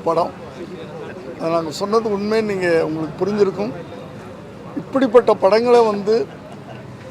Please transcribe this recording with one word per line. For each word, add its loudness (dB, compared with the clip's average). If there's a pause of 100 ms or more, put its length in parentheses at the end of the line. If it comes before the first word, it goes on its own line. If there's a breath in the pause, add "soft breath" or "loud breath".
படம் 0 (1040)
அதை -4
நாங்க -2
சொன்னது 2
உண்மைன்னு 0
நீங்க, 0 (200)
உங்களுக்கு -4
புரிஞ்சிருக்கும். 2 (1080)
இப்படிப்பட்ட 4 (120)
படங்களை 6 (100)
வந்து, 0 (960)